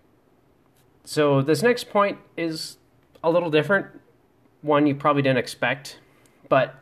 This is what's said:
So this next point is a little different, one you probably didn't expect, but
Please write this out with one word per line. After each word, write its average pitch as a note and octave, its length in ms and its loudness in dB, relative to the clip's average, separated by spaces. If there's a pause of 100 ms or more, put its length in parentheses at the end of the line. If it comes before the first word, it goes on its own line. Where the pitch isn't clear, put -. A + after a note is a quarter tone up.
(1040)
So C#3+ 380 0
this D3 200 0
next A#3+ 280 0
point G3+ 280 0 (180)
is E3 420 -8 (440)
a E3 80 0
little F3 200 0
different, D3+ 360 0 (760)
one D3 240 2
you C#3 80 2
probably C#3+ 280 0
didn't C3 160 2
expect, - 640 -6 (480)
but E3 340 2